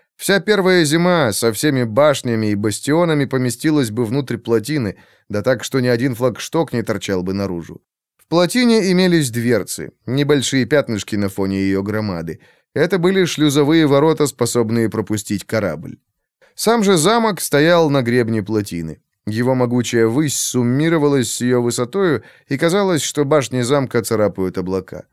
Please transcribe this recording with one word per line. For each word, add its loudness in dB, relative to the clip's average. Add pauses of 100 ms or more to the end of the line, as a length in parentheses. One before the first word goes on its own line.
(160)
Вся 0
первая 2
зима 2
со 0
всеми 0
башнями 0
и 2
бастионами 0
поместилась -2
бы -2
внутрь -4
плотины, -2 (340)
да -4
так, 0
что -2
ни 0
один 0
флагшток -2
не -2
торчал -4
бы -4
наружу. -6 (340)
В -20
плотине 2
имелись 2
дверцы, -2 (160)
небольшие 0
пятнышки -2
на 0
фоне -2
ее 0
громады. -6 (340)
Это 0
были 2
шлюзовые 2
ворота, 2
способные 0
пропустить -4
корабль. -6 (560)
Сам 0
же 4
замок 2
стоял 2
на 2
гребне 0
плотины. -6 (260)
Его -2
могучая 2
высь 0
суммировалась 0
с -6
ее 2
высотою, -2 (240)
и -4
казалось, 0
что -2
башни 0
замка 0
царапают -2
облака. -6